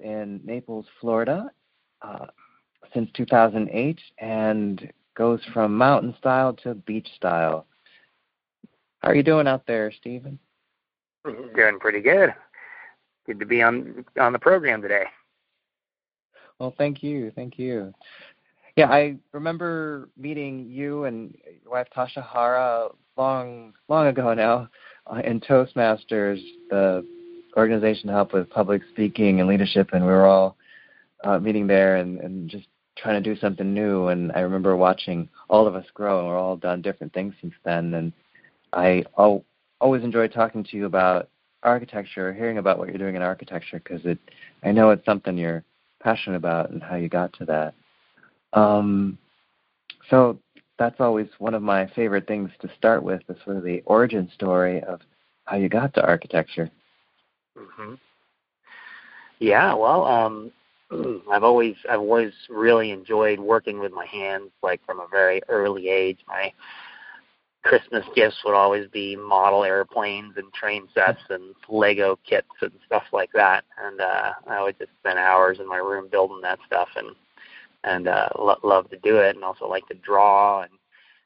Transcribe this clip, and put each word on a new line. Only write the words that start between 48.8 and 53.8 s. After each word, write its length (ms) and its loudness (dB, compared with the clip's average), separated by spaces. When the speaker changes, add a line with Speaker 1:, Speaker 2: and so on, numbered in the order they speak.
Speaker 1:
so 260 6
that's 220 -2
always 280 0
one 160 -4
of 80 -2
my 240 0
favorite 400 -2
things 320 -4
to 180 -14
start 280 2
with, 260 -6
is 140 -14
sort 120 -6
of 60 -8
the 240 -6